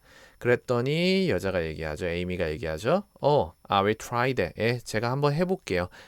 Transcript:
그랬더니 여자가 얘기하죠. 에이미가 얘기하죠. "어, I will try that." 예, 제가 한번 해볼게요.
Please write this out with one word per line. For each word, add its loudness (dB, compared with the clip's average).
그랬더니 2
여자가 0
얘기하죠. -6
에이미가 -2
얘기하죠. -2
"어, 2
I 0
will 2
try -2
that." -2
예, 2
제가 -4
한번 2
해볼게요. -2